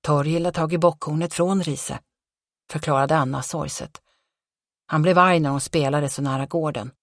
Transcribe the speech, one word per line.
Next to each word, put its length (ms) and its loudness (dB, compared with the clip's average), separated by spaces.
"Torgil 420 0
har 80 -2
tagit 280 -2
bockhornet 540 0
från 280 2
Riese", 380 -6
förklarade 460 0
Anna 260 0
sorgset. 600 -8
"Han 160 0
blev 160 4
arg 220 6
när 100 2
hon 100 -2
spelade 480 0
så 140 -6
nära 240 -2
gården. 460 -4